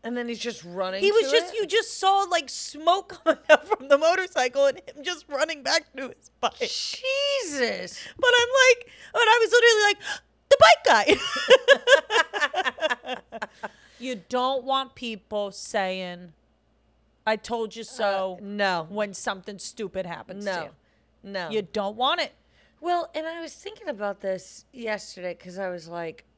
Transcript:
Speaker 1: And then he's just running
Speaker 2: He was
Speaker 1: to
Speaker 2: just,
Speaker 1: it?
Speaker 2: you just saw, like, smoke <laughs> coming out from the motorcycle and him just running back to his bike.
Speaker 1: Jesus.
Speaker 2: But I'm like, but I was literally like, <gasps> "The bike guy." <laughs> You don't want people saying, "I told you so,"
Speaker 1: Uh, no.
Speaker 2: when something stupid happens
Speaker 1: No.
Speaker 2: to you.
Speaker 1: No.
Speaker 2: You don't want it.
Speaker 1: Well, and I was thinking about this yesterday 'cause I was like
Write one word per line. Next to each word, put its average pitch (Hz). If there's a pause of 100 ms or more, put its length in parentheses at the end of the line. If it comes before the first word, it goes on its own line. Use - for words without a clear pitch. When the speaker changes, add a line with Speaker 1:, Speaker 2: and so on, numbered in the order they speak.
Speaker 1:
And 233
then 240
he's 233
just 233
running 185
Speaker 2:
He 202
was 269
Speaker 1:
to 269
Speaker 2:
just, 359
Speaker 1:
it? 453
Speaker 2:
you 392
just 381
saw, 392
like, 339
smoke 339
<laughs> -
coming 311 (100)
out 302
from 392
the 277
motorcycle 294
and 269
him 285
just 359
running 294
back 311
to 262
his - (100)
bike. -
Speaker 1:
Jesus. 370 (140)
Speaker 2:
But 494
I'm 480
like, 508 (220)
but 466
I 453
was 453
literally 453
like, 403 (260)
<gasps> -
"The 554
bike -
guy." 480
<laughs> - (1900)
You 247
don't 254
want 269
people 208
saying, 185 (920)
"I 220
told 226
you 226
so," 196
Speaker 1:
Uh, 208
no. 196
Speaker 2:
when 202
something 196
stupid 190
happens 185
Speaker 1:
No. 196
Speaker 2:
to 160
you. - (520)
Speaker 1:
No. 190
Speaker 2:
You 214
don't 202
want 285
it. - (480)
Speaker 1:
Well, 349
and 311
I 330
was 330
thinking 415
about 202
this -
yesterday 208
'cause 180
I 190
was 170
like 170 (140)